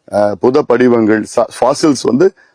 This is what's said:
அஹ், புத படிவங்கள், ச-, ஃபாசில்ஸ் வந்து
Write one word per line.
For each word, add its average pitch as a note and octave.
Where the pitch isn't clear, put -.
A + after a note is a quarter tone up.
அஹ், G#2
புத C3
படிவங்கள், A#2
ச-, A#2
ஃபாசில்ஸ் C#3
வந்து D3